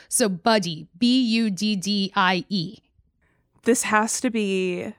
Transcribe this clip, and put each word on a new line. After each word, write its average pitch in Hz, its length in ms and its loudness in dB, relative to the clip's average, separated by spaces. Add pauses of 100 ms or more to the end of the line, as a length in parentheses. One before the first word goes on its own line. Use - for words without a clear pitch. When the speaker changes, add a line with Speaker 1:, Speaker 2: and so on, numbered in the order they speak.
Speaker 1:
So 240 180 2
Buddy, 180 600 0 (100)
B 247 240 2
U 226 280 2
D 208 280 -2
D 196 400 -2
I 185 320 2
E. 190 300 -4 (840)
Speaker 2:
This 233 200 2
has 214 380 0
to 254 80 0
be 190 680 -2